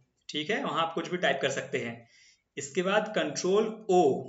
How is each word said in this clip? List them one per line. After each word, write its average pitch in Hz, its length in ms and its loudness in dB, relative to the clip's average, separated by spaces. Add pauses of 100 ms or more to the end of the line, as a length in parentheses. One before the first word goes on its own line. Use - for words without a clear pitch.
(280)
ठीक 151 220 -4
है, 262 140 -2
वहां 156 160 -2
आप 165 140 0
कुछ 160 160 -4
भी 180 80 -4
टाइप 151 240 2
कर 135 80 2
सकते 135 300 -4
हैं। 117 280 -8 (480)
इसके 180 280 -4
बाद 202 300 0
कंट्रोल 180 520 0 (240)
ओ, 180 100 8 (280)